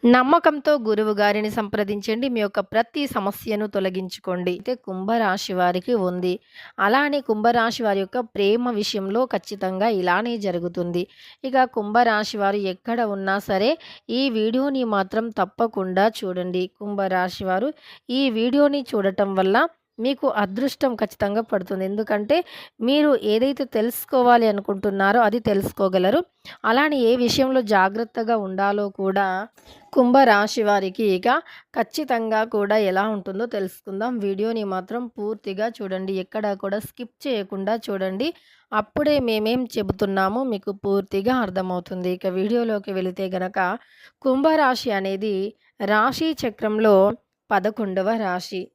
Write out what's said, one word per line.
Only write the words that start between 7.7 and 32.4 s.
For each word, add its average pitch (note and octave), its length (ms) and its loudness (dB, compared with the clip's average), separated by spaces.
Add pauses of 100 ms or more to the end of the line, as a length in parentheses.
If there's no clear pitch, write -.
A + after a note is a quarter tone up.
వారి G3+ 160 2
యొక్క F#3+ 200 -4
ప్రేమ A3+ 500 0
విషయంలో G#3 560 -2
ఖచ్చితంగా G3 640 -4
ఇలానే G#3 500 0
జరుగుతుంది. F3 680 -4 (400)
ఇక C4 200 2
కుంభరాశి A3 760 0
వారు G3 180 0
ఎక్కడ G#3 460 -4
ఉన్నా G3 380 -2
సరే G#3+ 380 0 (320)
ఈ C4 200 0
వీడియోని B3 540 0
మాత్రం A3 460 -2
తప్పకుండా G3 800 0
చూడండి. F3+ 720 -4
కుంభరాశి F#3+ 680 -2
వారు F#3+ 240 0 (400)
ఈ C4 200 2
వీడియోని C#4 520 2
చూడటం G3 540 -2
వల్ల G3 320 4 (320)
మీకు C4 280 -2
అదృష్టం A#3 680 -2
ఖచ్చితంగా G#3 460 -2
పడుతుంది. F#3+ 440 -4
ఎందుకంటే G#3+ 580 0 (380)
మీరు C#4+ 420 4
ఏదైతే A#3 420 0
తెలుసుకోవాలి A#3+ 840 2
అనుకుంటున్నారో G3+ 720 0
అది G#3+ 180 2
తెలుసుకోగలరు. G3 800 0 (460)
అలానే C#4 320 2
ఏ A#3+ 180 4
విషయంలో C4 460 2
జాగ్రత్తగా A3 760 0
ఉండాలో G3+ 520 -2
కూడా G3 380 0 (680)
కుంభరాశి A#3+ 680 6
వారికి G3+ 400 0
ఇక F#3+ 260 2 (480)
ఖచ్చితంగా A3+ 640 -2